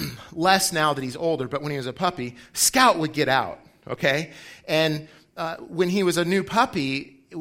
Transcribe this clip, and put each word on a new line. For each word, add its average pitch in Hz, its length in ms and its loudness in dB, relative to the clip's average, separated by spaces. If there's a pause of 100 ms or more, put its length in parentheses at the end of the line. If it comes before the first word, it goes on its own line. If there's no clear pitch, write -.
<clears throat> - 240 -16
less 185 400 4
now 156 220 4
that 135 80 -6
he's 127 140 -6
older, 151 320 -2
but 139 120 -4
when 147 120 -6
he 143 40 -4
was 127 100 -6
a 127 60 -6
puppy, 156 440 -4 (160)
Scout 247 460 4
would 151 140 -2
get 135 160 0
out, 123 320 0 (260)
okay? 147 440 0 (380)
And, 156 400 0 (280)
uh, 165 200 -6
when 180 320 -4
he 196 160 0
was 175 120 2
a 170 80 0
new 185 180 0
puppy, 185 760 -2 (100)
it, 180 100 -14